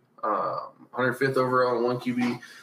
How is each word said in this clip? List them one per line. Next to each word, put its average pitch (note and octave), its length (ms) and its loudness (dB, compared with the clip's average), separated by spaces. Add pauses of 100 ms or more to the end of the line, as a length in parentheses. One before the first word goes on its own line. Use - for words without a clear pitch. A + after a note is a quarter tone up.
(220)
um, - 680 -4
hundred B2 220 0
fifth C3 240 0
overall B2+ 400 4
in A#2 60 0
one B2 160 0
Q B2 160 -2
B, A#2+ 240 0 (220)